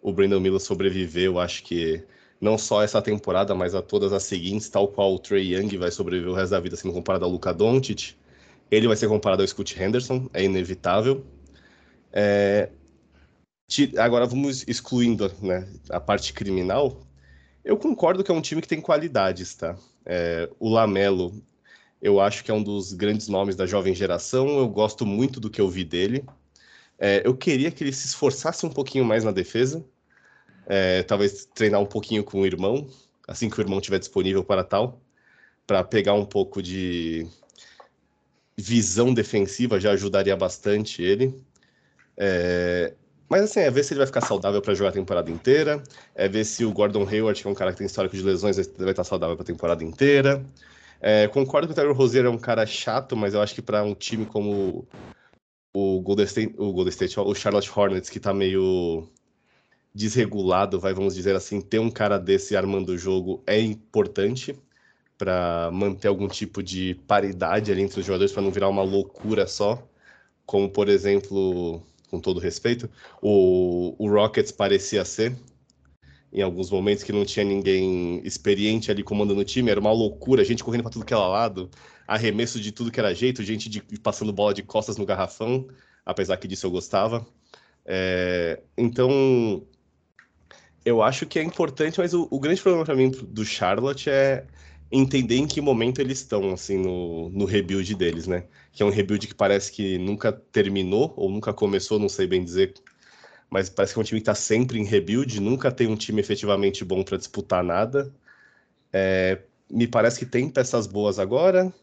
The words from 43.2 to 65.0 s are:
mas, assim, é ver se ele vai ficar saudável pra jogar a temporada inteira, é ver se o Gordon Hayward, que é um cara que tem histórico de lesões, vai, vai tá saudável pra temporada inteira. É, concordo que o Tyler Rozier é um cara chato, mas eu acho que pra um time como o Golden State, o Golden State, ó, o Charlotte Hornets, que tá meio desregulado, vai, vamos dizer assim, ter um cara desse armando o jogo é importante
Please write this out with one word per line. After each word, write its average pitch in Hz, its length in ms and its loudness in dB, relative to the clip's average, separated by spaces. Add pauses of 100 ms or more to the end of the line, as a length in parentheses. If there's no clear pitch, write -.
mas, 196 140 4
assim, 208 160 0
é 156 100 4
ver 131 140 2
se 143 100 -2
ele 139 60 -4
vai 135 80 4
ficar 135 140 0
saudável 101 400 0
pra 101 120 0
jogar 98 160 2
a 90 40 -6
temporada 90 360 -2
inteira, 143 540 2 (320)
é 98 120 2
ver 104 180 0
se 117 200 -4
o 110 60 0
Gordon 104 360 2
Hayward, 107 340 0
que - 60 -8
é 101 40 -2
um 98 40 -2
cara 95 160 -2
que 92 60 -8
tem 98 100 -6
histórico 95 280 -4
de 95 80 -6
lesões, 95 320 2
vai, 92 100 0 (200)
vai 95 80 0
tá 90 100 -4
saudável 85 320 -2
pra 82 100 -10
temporada 82 380 -2
inteira. 139 640 2 (540)
É, 107 280 6
concordo 139 400 2
que 160 60 -8
o - 20 -4
Tyler 147 200 2
Rozier 127 300 4
é 123 40 4
um 117 100 -2
cara 113 260 0
chato, 123 500 -4
mas 104 180 -2
eu 104 80 2
acho 107 120 0
que - 80 -10
pra 104 220 0
um 104 100 -2
time 110 320 -6
como 101 600 -4 (880)
o 95 260 2
Golden 98 240 2
State, 110 320 -2
o 101 160 -2
Golden 92 160 2
State, - 300 -4
ó, 101 40 2
o 101 120 0
Charlotte 101 340 0
Hornets, 95 400 0
que - 100 -10
tá 98 140 -2
meio 92 760 0 (840)
desregulado, 101 840 0
vai, 95 140 0
vamos 95 200 0
dizer 92 220 0
assim, 95 260 -4
ter 110 160 -2
um 113 140 0
cara 104 260 0
desse 95 380 0
armando 95 340 0
o 90 80 -4
jogo 92 480 -4
é 104 140 2
importante 110 960 -2 (600)